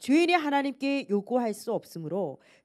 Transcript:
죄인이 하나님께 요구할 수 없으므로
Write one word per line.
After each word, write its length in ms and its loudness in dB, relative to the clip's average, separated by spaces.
죄인이 320 4
하나님께 760 0
요구할 460 0
수 180 -8
없으므로 640 -6